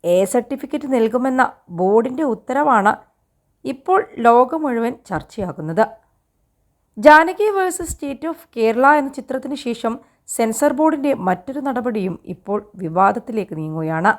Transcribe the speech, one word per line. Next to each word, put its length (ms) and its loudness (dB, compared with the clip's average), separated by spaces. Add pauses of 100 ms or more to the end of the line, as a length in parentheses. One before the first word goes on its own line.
(140)
എ 20 4 (160)
സർട്ടിഫിക്കറ്റ് 600 -4
നൽകുമെന്ന 480 0 (360)
ബോർഡിൻ്റെ 540 0
ഉത്തരവാണ് 600 2 (800)
ഇപ്പോൾ 280 0 (260)
ലോകം 380 4
മുഴുവൻ 280 -2 (160)
ചർച്ചയാകുന്നത്. 760 -4 (1200)
ജാനകി 500 6
വേഴ്സസ് 380 -4
State 360 -10
of 80 -10 (160)
Kerala 360 4 (100)
എന്ന 180 -4
ചിത്രത്തിന് 380 -8 (100)
ശേഷം 260 -4 (420)
സെൻസർ 440 0
ബോർഡിൻ്റെ 340 2 (160)
മറ്റൊരു 400 -4
നടപടിയും 460 -4 (200)
ഇപ്പോൾ 240 -6 (240)
വിവാദത്തിലേക്ക് 760 -2
നീങ്ങുകയാണ്. 580 -2